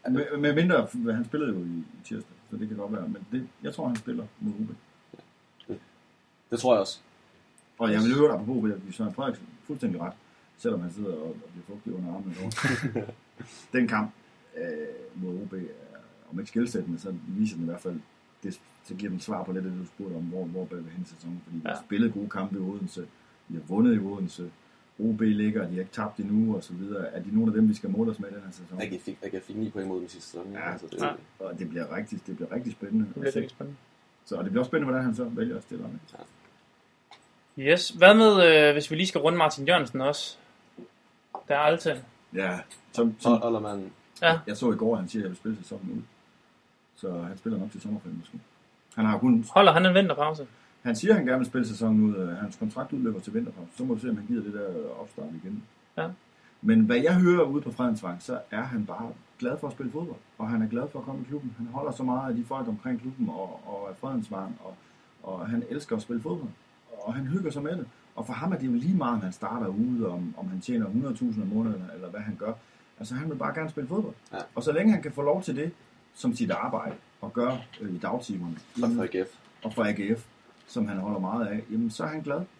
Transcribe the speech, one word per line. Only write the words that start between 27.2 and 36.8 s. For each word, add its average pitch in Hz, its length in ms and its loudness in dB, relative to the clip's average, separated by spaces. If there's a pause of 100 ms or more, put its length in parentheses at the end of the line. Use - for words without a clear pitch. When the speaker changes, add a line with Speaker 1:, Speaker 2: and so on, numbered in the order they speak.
Speaker 1:
de 104 120 -6
nogle 113 160 6
af - 20 0
dem, 107 160 8
vi 107 40 4
skal 98 160 -4
måle 110 220 2
os 107 80 -8
med 101 100 -8
i 101 40 -12
den 101 120 -12
her 92 60 -12
sæson? 90 300 -10
Speaker 2:
A 107 40 -2
G 92 160 -6
F - 20 -20
fik, - 200 -10
A 98 40 -8 (100)
G 92 40 -6
F - 40 -20
fik 101 100 -12
ni 110 140 -2
point 98 180 -6
mod 92 120 -4
dem 87 100 -8
sidste - 200 -18
sæson, 90 180 -12
ikke? 101 120 -10
Speaker 1:
Ja. 85 120 -6
Speaker 2:
Altså, 87 200 -10
det - 100 -8
Speaker 3:
Ja. 147 80 -2 (360)
Speaker 1:
Og - 140 -8
det 87 100 -6
bliver 85 280 -6
rigtig, 104 300 -8
det - 80 -8
bliver - 160 -8
rigtig 120 200 -6
spændende 104 340 0
Speaker 3:
Det - 80 -12
bliver 139 140 -4
Speaker 1:
at 131 60 0
se. - 60 0
Speaker 3:
rigtig - 160 -6
spændende. 143 220 -10 (480)
Speaker 1:
Så, 101 100 -6
og - 80 -4
det 98 80 -2
bliver 120 100 4
også 123 80 0
spændende, 147 220 2
hvordan 127 140 0
han 113 100 0
så 123 80 -4
vælger 117 340 -2
at - 60 -10
stille - 200 -10
op, 107 100 -10
ikke? - 120 -14 (1500)